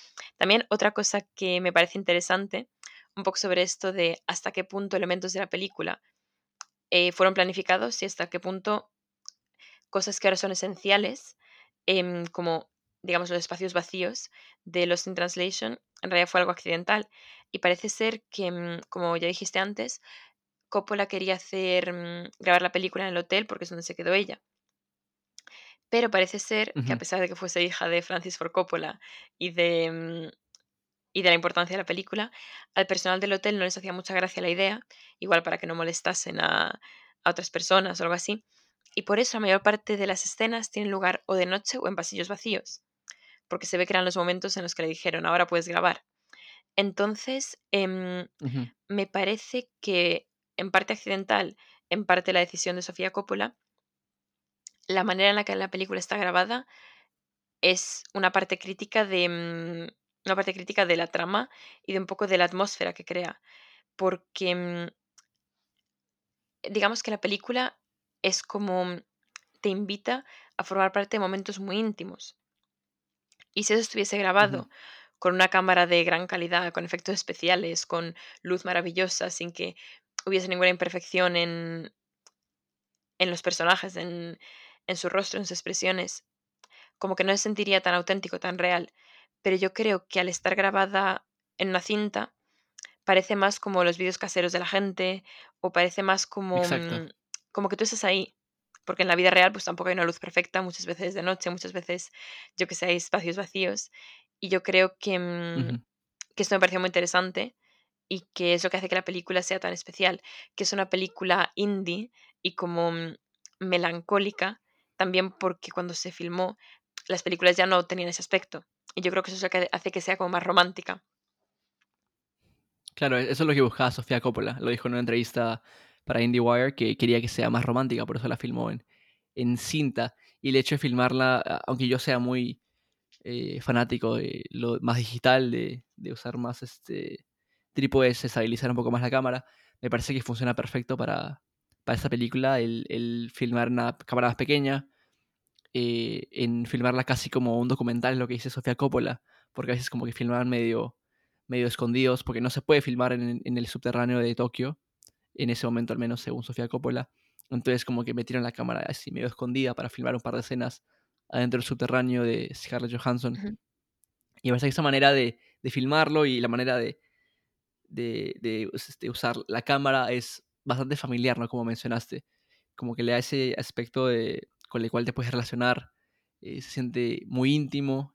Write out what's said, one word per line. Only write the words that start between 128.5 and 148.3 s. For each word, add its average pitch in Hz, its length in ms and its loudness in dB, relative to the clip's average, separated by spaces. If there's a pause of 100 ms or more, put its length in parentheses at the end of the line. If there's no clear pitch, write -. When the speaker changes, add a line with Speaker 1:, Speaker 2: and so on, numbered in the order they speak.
Speaker 2:
en, 117 140 -8 (500)
en 123 240 0
cinta. 135 560 -2 (260)
Y 139 100 0
el 131 60 4
hecho 135 180 4
de 143 40 0
filmarla, 127 600 4
a-, - 280 -2
aunque 127 220 0
yo 127 100 2
sea 127 200 0
muy, 123 440 -2 (640)
eh, 120 380 -6
fanático 120 540 0
de - 340 -4
lo 117 300 -2
más 120 180 2
digital, 123 520 4
de, 117 340 -4 (120)
de - 160 -10
usar 120 260 -8
más, 120 240 -6
este, - 640 -12 (480)
trípodes, 131 500 4
estabilizar 117 460 0
un 123 60 0
poco 120 140 0
más 120 120 2
la 123 80 0
cámara, 127 340 0 (380)
me 123 80 -2
parece 117 240 -2
que 127 80 -2
funciona 120 320 -2
perfecto 123 420 -4
para, - 460 -4 (420)
para 117 120 0
esta 131 140 -2
película, 127 500 2
el, 117 280 -2
el 117 460 -4
filmar 120 340 0
una 120 300 0
cámara 123 300 2
más 117 80 0
pequeña, 139 520 2 (840)
eh, 117 580 -2
en 120 340 0
filmarla 123 380 2
casi - 260 -2
como 120 300 2
un 120 80 2
documental, 120 460 2
es 131 40 2
lo 123 100 0
que 123 60 -4